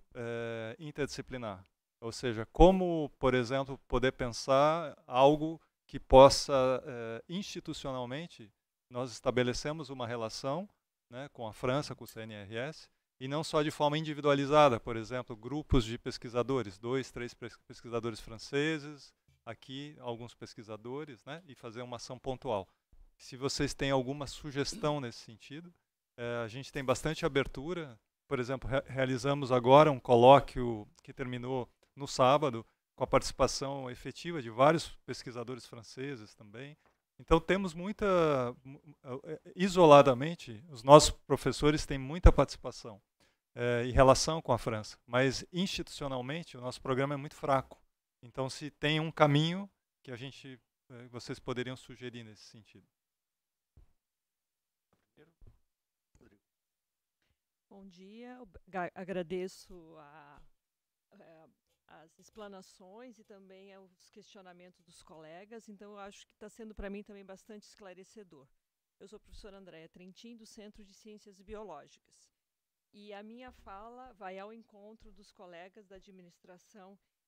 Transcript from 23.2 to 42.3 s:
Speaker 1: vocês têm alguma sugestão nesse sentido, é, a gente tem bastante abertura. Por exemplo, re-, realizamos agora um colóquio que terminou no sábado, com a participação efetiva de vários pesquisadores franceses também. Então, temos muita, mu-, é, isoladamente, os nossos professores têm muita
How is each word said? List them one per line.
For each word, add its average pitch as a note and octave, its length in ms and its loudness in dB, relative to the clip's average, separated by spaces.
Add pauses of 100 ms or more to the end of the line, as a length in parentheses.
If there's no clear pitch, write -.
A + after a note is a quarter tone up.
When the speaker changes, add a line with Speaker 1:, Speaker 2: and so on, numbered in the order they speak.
Speaker 1:
vocês C3+ 380 -4
têm C#3 180 -4
alguma C3+ 360 -4
sugestão D3 760 -6
nesse A#2 180 -12
sentido, D3+ 540 -20 (440)
é, A#2+ 260 -6
a A2+ 40 -8
gente B2+ 240 -14
tem C#3+ 120 -8
bastante C#3 420 -2
abertura. C#3+ 720 -4 (300)
Por C3+ 120 -4
exemplo, B2+ 300 -6
re-, C3+ 180 -2
realizamos C3 640 -2
agora C3 400 8
um C3 80 -4
colóquio A#2+ 880 6 (140)
que B2+ 120 -20
terminou B2 560 -8 (260)
no C#3 120 -12
sábado, C3 580 2 (300)
com - 80 -8
a B2+ 40 -4
participação C3+ 840 -2
efetiva C#3+ 520 -12
de A2+ 80 -10
vários C3+ 460 2 (100)
pesquisadores A#2+ 600 -12
franceses A#2+ 720 -14
também. A#2 420 -20 (420)
Então, E3 200 4
temos F3+ 340 -2
muita, F#3+ 320 -8 (580)
mu-, C3+ 160 -20 (440)
é, D#3+ 180 -14 (140)
isoladamente, D3 1120 6
os B2 140 -18
nossos C#3+ 260 12
professores D3 760 -2
têm C#3+ 120 -8
muita C3+ 340 8